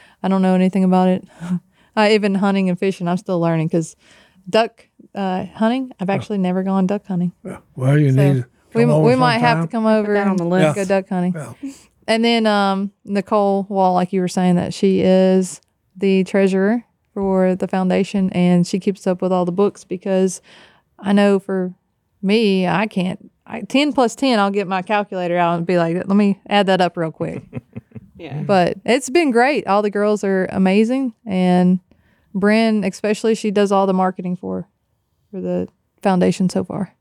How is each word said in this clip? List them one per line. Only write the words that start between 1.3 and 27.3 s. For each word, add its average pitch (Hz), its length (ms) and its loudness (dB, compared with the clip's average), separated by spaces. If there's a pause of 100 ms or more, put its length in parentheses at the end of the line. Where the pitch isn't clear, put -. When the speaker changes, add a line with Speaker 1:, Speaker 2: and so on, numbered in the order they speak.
Speaker 1:
<laughs> 175 200 -6 (360)
Uh, 214 160 2
even 202 240 2
hunting 196 320 0
and 180 100 -2
fishing, 185 300 -4
I'm 175 80 0
still 180 240 -4
learning, 165 300 0
'cause 165 260 -4 (520)
duck, 220 380 -2 (300)
uh, 185 300 -4
hunting, 247 520 -2
I've 185 100 -4
Speaker 2:
Huh. 196 60 0
Speaker 1:
actually 202 240 -4
never 185 240 0
gone 190 240 0
duck 202 220 -4
hunting. 175 240 -2 (120)
Speaker 2:
Yeah. 185 120 -14 (180)
Well, 135 240 2
you 147 140 4
Speaker 1:
So 131 40 2
Speaker 2:
need 139 260 2
to - 40 -12 (260)
Speaker 1:
we, 226 100 2
Speaker 2:
come 240 100 4
over 156 160 4
Speaker 1:
we 254 80 4
might 247 220 2
have 240 180 2
to 165 60 -2
Speaker 2:
sometime. 165 80 -4
Speaker 1:
come 220 160 -2
over 220 200 2
Speaker 3:
Put 208 80 0
that 202 120 2
on 196 40 2
Speaker 1:
and 190 80 0
Speaker 3:
the 170 60 -2
list. 175 320 2
Speaker 1:
go 202 80 -4
duck 190 240 -2
hunting. 180 260 -2
Speaker 2:
Yeah. 131 200 -12 (520)
Speaker 1:
And 226 180 0
then, 233 220 2
um, 196 460 0 (120)
Nicole 202 640 -2
Wall, 190 260 2
like 180 180 0
you 190 80 0
were 180 80 -2
saying, 180 260 2
that - 180 -2
she 190 280 0
is 185 600 2 (360)
the 190 260 0
treasurer 196 600 0 (300)
for 190 420 0
the 190 100 -6
foundation, 190 640 -2
and 180 340 4
she 196 140 -4
keeps 190 300 -4
up 180 120 -2
with 185 120 -2
all 180 120 0
the 175 60 -2
books, 196 320 -2
because 185 580 -2 (600)
I 202 120 -2
know 202 280 4
for 185 340 -6 (480)
me, 196 460 2
I 180 180 0
can't, 185 420 -6 (160)
I, - 180 -12
ten 277 300 0
plus 240 220 0
ten, 254 240 0
I'll 196 140 0
get 196 160 -4
my 185 140 -4
calculator 185 540 -4
out 175 200 0
and 170 100 -4
be 180 120 0
like, 165 180 0
"Let 196 200 -2
me 202 220 2 (100)
add 202 180 2
that 190 140 2
up 180 160 0
real 165 140 -4
quick." 160 400 -8